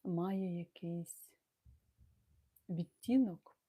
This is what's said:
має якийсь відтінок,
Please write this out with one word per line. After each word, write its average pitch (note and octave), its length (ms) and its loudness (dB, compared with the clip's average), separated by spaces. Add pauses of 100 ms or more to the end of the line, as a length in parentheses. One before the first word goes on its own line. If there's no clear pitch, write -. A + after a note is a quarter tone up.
має F3+ 540 0
якийсь E3+ 720 -8 (1400)
відтінок, F#3 880 2 (100)